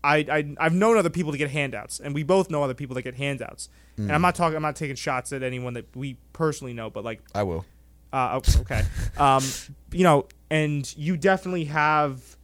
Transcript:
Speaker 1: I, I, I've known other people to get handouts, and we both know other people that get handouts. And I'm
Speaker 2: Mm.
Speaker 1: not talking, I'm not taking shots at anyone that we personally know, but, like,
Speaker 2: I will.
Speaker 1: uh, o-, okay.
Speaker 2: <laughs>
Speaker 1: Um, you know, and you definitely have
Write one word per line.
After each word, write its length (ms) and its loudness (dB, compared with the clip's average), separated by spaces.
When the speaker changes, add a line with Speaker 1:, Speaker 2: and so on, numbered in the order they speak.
Speaker 1:
I, 120 6
I, 280 -2
I've 140 2
known 240 6
other 120 4
people 220 -2
to 60 -4
get 120 -2
handouts, 500 -6
and 140 -8
we 100 -2
both 260 2
know 140 0
other 100 -2
people 220 -8
that 60 -4
get 140 -10
handouts. 540 -6
And 140 -2
I'm 80 4
Speaker 2:
Mm. 40 4
Speaker 1:
not 120 4
talking, 200 0
I'm 60 -4
not 140 -2
taking 200 -6
shots 380 -4
at 80 -6
anyone 340 -6
that 100 -10
we 220 -8
personally 400 -2
know, 160 -8
but, 140 -10
like, 180 -8
Speaker 2:
I 100 0
will. 220 -2
Speaker 1:
uh, 300 0
o-, 180 4
okay. 220 -2
Speaker 2:
<laughs> 160 -4
Speaker 1:
Um, 240 6
you 120 2
know, 240 6
and 460 0
you 200 -2
definitely 480 0
have 560 2